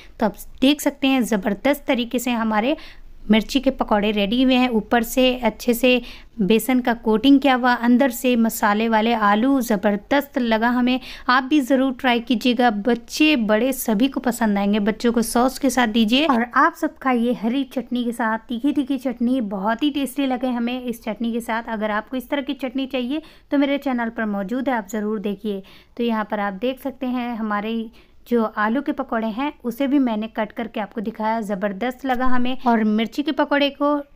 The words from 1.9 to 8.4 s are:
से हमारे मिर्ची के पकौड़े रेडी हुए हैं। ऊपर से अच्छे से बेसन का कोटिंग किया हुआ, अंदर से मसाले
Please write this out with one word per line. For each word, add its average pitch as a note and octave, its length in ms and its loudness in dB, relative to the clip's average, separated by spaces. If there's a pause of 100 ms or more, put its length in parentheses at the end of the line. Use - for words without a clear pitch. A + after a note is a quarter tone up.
से B3 140 -4
हमारे A3+ 440 0 (460)
मिर्ची A3 380 2
के C4+ 120 2
पकौड़े G#3+ 400 0
रेडी G#3 300 0
हुए C4 120 4
हैं। B3+ 160 4
ऊपर A#3 320 0
से B3+ 380 2
अच्छे A#3 340 0
से B3 260 2 (400)
बेसन A3 400 2
का A#3+ 160 0
कोटिंग B3+ 440 4
किया C4+ 140 4
हुआ, B3 200 2
अंदर A#3+ 360 4
से B3 260 0
मसाले A3+ 520 2